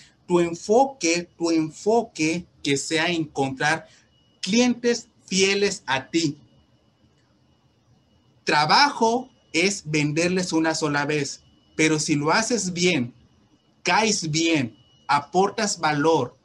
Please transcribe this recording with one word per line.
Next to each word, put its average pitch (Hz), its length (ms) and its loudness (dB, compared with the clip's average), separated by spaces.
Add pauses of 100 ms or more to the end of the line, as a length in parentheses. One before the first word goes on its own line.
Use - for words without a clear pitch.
(280)
Tu 175 140 2
enfoque, 175 960 0
tu 165 140 -2
enfoque 170 920 -2 (160)
que 143 140 -2
sea 160 320 -2
encontrar 151 800 -2 (540)
clientes 240 680 0 (180)
fieles 196 600 0
a 131 240 -4
ti. 165 280 -2 (2000)
Trabajo 226 840 2 (240)
es 185 320 0
venderles 156 680 -2
una 160 240 0
sola 147 300 -2
vez, 147 380 -4 (340)
pero 156 220 2
si 151 160 -2
lo 147 160 0
haces 214 420 -2
bien, 170 400 0 (720)
caes 190 480 0
bien, 156 460 0 (300)
aportas 190 720 0
valor 151 640 2